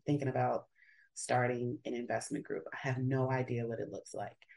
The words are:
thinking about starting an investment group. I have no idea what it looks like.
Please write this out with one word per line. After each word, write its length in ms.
thinking 240
about 340
starting 720
an 80
investment 520
group. 180
I 140
have 100
no 320
idea 380
what 120
it 120
looks 220
like. 240